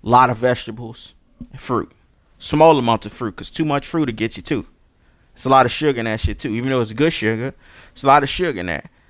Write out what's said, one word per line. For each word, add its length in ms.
Lot 280
of 60
vegetables. 760
And 100
fruit. 300
Small 400
amounts 260
of 80
fruit, 220
'cause 160
too 140
much 200
fruit 220
will 80
get 220
you 80
too. 200
It's 100
a 40
lot 180
of 60
sugar 260
in 60
that 160
shit 180
too. 120
Even 200
though 100
it's 120
good 200
sugar, 400
it's 140
a 20
lot 160
of 60
sugar 320
in 60
that. 220